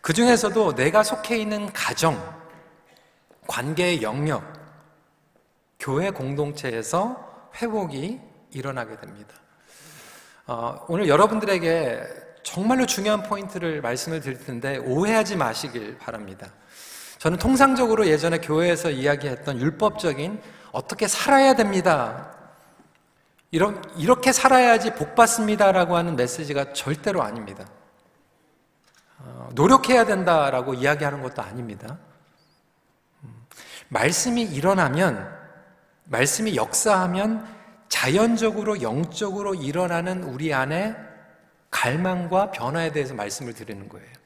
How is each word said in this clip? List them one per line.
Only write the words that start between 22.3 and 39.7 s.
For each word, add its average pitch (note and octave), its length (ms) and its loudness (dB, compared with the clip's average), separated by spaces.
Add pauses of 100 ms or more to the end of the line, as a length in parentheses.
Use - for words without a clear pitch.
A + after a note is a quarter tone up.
이런, G3 320 0 (140)
이렇게 B3 360 4
살아야지 A#3+ 640 6
복 - 200 -6
받습니다."라고 G#3 840 4
하는 E3+ 200 0
메시지가 C#3 560 -2
절대로 D3+ 500 -2
아닙니다. G#2 420 -8 (1500)
어, B2 340 -16
노력해야 A#3 520 6
된다라고 D3+ 680 2
이야기하는 C#3+ 480 -2
것도 B2+ 180 -8
아닙니다. A2+ 560 -12 (1300)
음, A2+ 240 -20 (420)
말씀이 F3 540 0
일어나면, D#3 920 0 (720)
말씀이 D3 500 0
역사하면 F#3+ 920 0 (420)
자연적으로 G#3 960 0
영적으로 G3 720 -4
일어나는 F3 680 -4